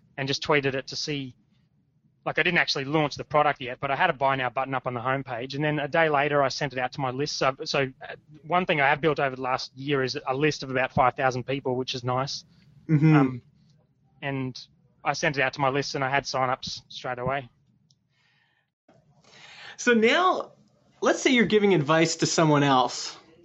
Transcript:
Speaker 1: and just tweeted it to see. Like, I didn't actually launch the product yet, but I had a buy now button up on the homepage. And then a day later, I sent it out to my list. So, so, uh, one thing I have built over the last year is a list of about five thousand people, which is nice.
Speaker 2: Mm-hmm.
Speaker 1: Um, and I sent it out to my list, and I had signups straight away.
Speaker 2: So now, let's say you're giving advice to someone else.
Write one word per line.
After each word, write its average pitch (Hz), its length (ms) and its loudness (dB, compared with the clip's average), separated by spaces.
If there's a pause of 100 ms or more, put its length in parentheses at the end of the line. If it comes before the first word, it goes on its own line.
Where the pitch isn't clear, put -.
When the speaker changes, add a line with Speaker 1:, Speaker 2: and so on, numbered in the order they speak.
(160)
Speaker 1:
and 135 120 -6
just 139 160 -4
tweeted 139 300 0
it 135 140 -6
to 135 80 -14
see. 139 380 -8 (880)
Like, 151 140 -2
I 156 60 2
didn't 175 140 2
actually 143 260 0
launch 147 320 0
the 135 80 -10
product 147 360 2
yet, 127 200 -10
but 139 100 -4
I 135 60 0
had 170 140 2
a 151 40 -6
buy 135 220 0
now 127 140 -2
button 135 240 -4
up 131 120 -6
on 127 80 -4
the 120 60 -4
homepage. 131 540 -4
And 139 80 -4
then 151 180 0
a 147 80 -4
day 165 200 2
later, 143 340 2
I 135 60 2
sent 139 240 -4
it 127 60 -8
out 127 140 -6
to - 80 -8
my 131 100 -2
list. 135 260 -6
So, 135 280 0
so, 156 160 -2 (200)
uh, - 140 -14 (320)
one 175 180 0
thing 160 160 0
I 135 80 4
have 147 120 2
built 151 180 2
over 139 160 -2
the 127 80 -10
last 127 340 -6
year 135 280 -2
is 123 120 -4 (100)
a 131 80 -2
list 147 280 0
of 135 80 -10
about 127 220 -2
five 131 240 2
thousand 127 280 0
people, 131 320 -4
which 127 180 -6
is 123 100 -10
nice. 127 400 -4 (440)
Speaker 2:
Mm-hmm. 156 280 6
Speaker 1:
Um, 127 260 2 (800)
and 135 360 -6 (480)
I 147 60 0
sent 151 240 -2
it 139 60 0
out 131 120 0
to 143 60 -8
my 135 80 2
list, 135 260 -2
and 143 80 -4
I 131 60 -2
had 139 160 0
signups 131 640 -4
straight 127 300 -10
away. 127 320 -6 (2250)
Speaker 2:
So - 160 2
now, 277 600 2 (500)
let's 233 180 2
say 311 100 2
you're 240 140 6
giving 202 300 6
advice 160 420 2
to 156 100 2
someone 151 360 4
else. 131 520 2 (300)